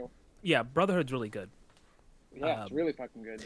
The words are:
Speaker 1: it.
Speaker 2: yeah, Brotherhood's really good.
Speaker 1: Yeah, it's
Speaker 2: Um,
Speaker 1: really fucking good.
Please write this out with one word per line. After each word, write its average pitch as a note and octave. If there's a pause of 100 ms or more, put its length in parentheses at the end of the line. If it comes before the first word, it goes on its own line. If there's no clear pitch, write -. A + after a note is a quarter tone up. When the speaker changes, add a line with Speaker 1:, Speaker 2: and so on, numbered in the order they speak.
Speaker 1:
it. B2 (320)
Speaker 2:
yeah, D3+
Brotherhood's D#3+
really A#2
good. G2 (880)
Speaker 1:
Yeah, C#3
it's G2
Speaker 2:
Um, C3
Speaker 1:
really D#3+
fucking A#2
good. A2